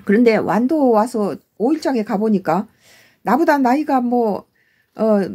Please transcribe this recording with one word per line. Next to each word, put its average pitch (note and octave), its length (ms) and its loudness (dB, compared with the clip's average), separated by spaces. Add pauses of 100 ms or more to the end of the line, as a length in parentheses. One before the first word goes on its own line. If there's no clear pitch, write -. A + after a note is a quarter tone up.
그런데 A3+ 300 4
완도 A#3+ 540 0
와서 G#3+ 480 0 (200)
오 B3 140 0
일장에 C#4 320 -2
가보니까 G3+ 640 -2 (540)
나보다 D4 360 0
나이가 C4+ 440 0
뭐, A#3+ 460 -2 (480)
어, G#3+ 260 2 (140)